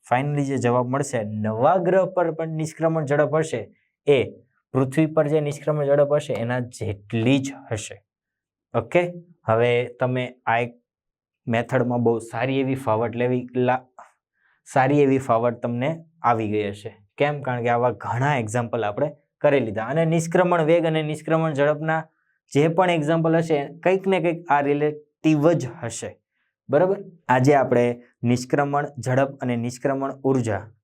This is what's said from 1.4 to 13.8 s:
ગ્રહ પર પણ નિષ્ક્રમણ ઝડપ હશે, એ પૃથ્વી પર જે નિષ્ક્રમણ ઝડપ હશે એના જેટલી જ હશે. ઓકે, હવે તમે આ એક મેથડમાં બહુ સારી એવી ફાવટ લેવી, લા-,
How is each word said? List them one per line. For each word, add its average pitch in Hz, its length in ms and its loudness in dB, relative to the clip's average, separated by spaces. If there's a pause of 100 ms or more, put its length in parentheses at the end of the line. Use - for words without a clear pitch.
ગ્રહ 185 280 2
પર 180 260 -2
પણ 160 180 -6
નિષ્ક્રમણ 160 580 -2
ઝડપ 143 300 2
હશે, 151 260 -2 (440)
એ 139 120 6 (540)
પૃથ્વી 135 340 2
પર 156 220 0
જે 156 120 2
નિષ્ક્રમણ 147 460 -2
ઝડપ 143 260 2
હશે 147 220 -2
એના 120 260 -2
જેટલી 117 800 -2
જ 135 160 -6 (160)
હશે. - 260 -8 (760)
ઓકે, 120 280 2 (460)
હવે 117 220 4 (300)
તમે 127 240 -2 (220)
આ 113 120 0
એક 120 160 -4 (720)
મેથડમાં 120 560 -2
બહુ 117 160 2
સારી 123 400 -4
એવી 131 160 0
ફાવટ 113 420 -2
લેવી, 123 400 -2
લા-, 127 300 0 (840)